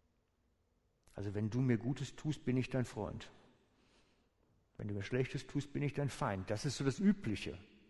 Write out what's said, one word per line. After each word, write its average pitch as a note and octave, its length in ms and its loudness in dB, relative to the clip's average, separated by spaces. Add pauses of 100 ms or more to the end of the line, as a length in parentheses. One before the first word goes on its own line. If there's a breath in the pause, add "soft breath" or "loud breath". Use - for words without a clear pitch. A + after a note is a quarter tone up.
(1160)
Also G2+ 200 -4
wenn G#2+ 140 0
du B2 140 0
mir A#2+ 160 6
Gutes B2+ 360 -2
tust, - 300 -4
bin B2+ 140 2
ich B2 100 0
dein B2+ 160 2
Freund. - 460 -4 (1500 soft breath)
Wenn G#2+ 120 -4
du G2+ 60 -2
mir G2+ 80 -2
Schlechtes B2+ 440 0
tust, - 260 -2
bin C#3 100 0
ich C#3+ 120 2
dein C#3+ 160 0
Feind. G2+ 400 0
Das G#2+ 160 0
ist C3 100 -2
so C#3+ 80 -2
das C3+ 140 4
Übliche. G#2+ 600 2 (320)